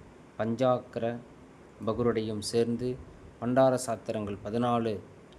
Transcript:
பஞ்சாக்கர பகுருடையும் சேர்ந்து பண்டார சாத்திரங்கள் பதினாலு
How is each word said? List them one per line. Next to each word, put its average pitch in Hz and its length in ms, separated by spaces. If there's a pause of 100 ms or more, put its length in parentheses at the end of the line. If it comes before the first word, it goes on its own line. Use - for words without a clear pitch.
(380)
பஞ்சாக்கர 117 680 (800)
பகுருடையும் 110 640
சேர்ந்து 117 460 (440)
பண்டார 127 340 (120)
சாத்திரங்கள் 104 580
பதினாலு 117 500 (440)